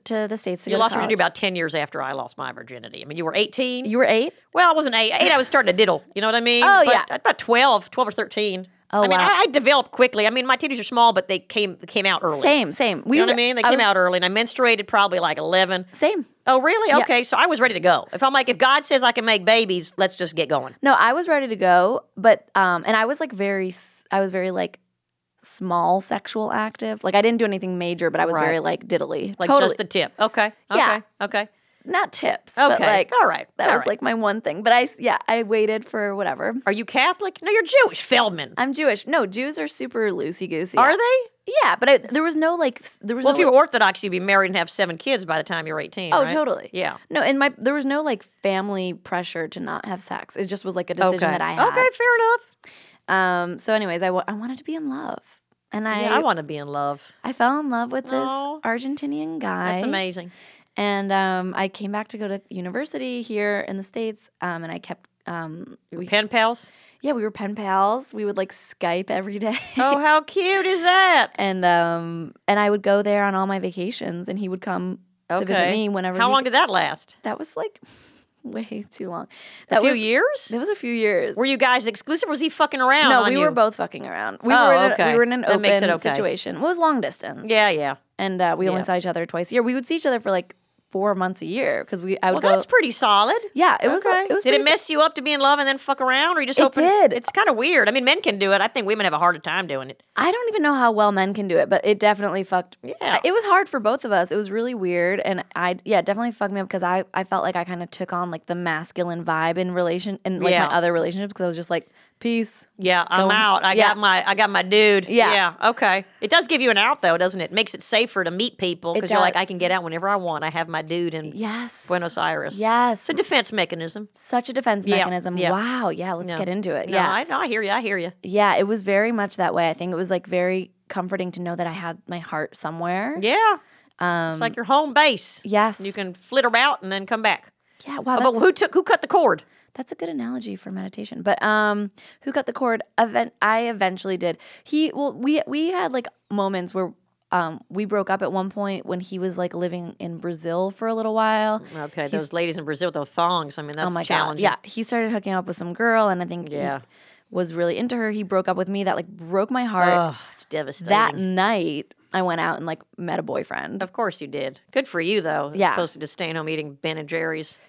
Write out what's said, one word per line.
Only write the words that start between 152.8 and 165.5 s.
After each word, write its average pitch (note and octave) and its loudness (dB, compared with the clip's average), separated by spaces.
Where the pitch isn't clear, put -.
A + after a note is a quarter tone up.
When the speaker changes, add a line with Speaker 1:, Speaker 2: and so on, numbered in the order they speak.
Speaker 2:
though, D3+ -6
thongs. E3+ -2
I D#3+ -10
mean, D3 -10
that's E3 -4
Speaker 1:
Oh F3+ -4
my E3+ -4
God. E3 -8
Speaker 2:
challenging. D#3+ -2
Speaker 1:
Yeah, F3 2
he - -8
started A3+ -4
hooking G3+ -4
up F#3 -2
with F3+ -8
some F3 -8
girl, A3+ 2
and F3+ 0
I F3 -6
think E3+ -10
Speaker 2:
Yeah. C#3+ -4
Speaker 1:
he A#2+ -20
was F3 -4
really E3+ -2
into B3 -4
her. A3 -2
He G#3 -4
broke F#3+ -2
up F#3 0
with F#3 -2
me. G3 -4
That, F#3 0
like, - -6
broke F#3+ -4
my B3+ -4
heart. F3+ 2
Speaker 2:
Ugh, E3 0
it's - -20
devastating. D#3 -8
Speaker 1:
That G#3+ 4
night, F#3 -2
I F#3 0
went E3+ -2
out E3 -2
and, D#3+ -10
like, D#3+ -8
met E3+ -6
a - -2
boyfriend. C#3 -6
Speaker 2:
Of F#3 -12
course G#3+ -6
you D3 -12
did. C#3 -10
Good C4+ -2
for F3 -6
you, F#3+ 0
though, D3+ -2